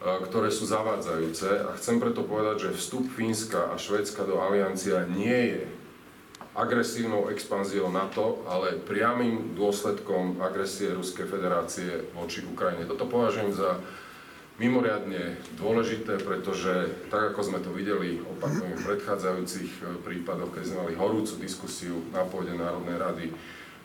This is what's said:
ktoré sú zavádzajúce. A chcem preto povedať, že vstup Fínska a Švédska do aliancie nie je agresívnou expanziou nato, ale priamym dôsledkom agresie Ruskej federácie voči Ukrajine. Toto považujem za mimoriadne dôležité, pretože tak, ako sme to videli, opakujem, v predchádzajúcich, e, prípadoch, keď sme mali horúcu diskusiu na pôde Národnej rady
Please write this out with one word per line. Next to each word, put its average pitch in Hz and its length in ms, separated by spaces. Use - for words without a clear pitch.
ktoré 104 240
sú 107 160
zavádzajúce. 95 960
A - 160
chcem 117 240
preto - 240
povedať, 107 400
že 90 100
vstup 127 360
Fínska 107 580
a 80 80
Švédska 101 480
do 90 160
aliancie 98 480
nie 107 480
je - 80
agresívnou 110 800
expanziou 98 560
nato, 95 560
ale - 320
priamym 113 800
dôsledkom 95 800
agresie 95 560
Ruskej 92 320
federácie 90 880
voči 87 320
Ukrajine. 87 400
Toto - 240
považujem 107 480
za 92 240
mimoriadne 113 800
dôležité, 110 640
pretože 92 720
tak, 104 240
ako 104 80
sme 95 160
to 90 160
videli, 90 480
opakujem, 175 560
v - 80
predchádzajúcich, 92 840
e, - 20
prípadoch, 87 480
keď - 160
sme 92 160
mali 82 80
horúcu 104 480
diskusiu 90 560
na 92 80
pôde 90 320
Národnej 85 480
rady 82 240